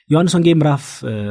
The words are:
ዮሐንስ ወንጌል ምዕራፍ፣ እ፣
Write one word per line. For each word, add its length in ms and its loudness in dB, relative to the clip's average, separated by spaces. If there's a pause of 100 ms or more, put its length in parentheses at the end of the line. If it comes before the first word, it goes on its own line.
ዮሐንስ 240 2
ወንጌል 240 2
ምዕራፍ፣ 300 0 (160)
እ፣ 120 -6 (160)